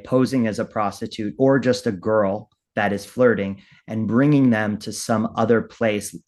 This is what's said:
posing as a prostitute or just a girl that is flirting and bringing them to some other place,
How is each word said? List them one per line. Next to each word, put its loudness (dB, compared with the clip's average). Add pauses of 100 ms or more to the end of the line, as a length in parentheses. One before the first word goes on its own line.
posing 0
as -4
a -2
prostitute -6
or 4
just 0
a -2
girl -2 (260)
that 0
is -6
flirting 0 (260)
and -4
bringing 4
them 0
to -12
some -2
other 2
place, -4 (100)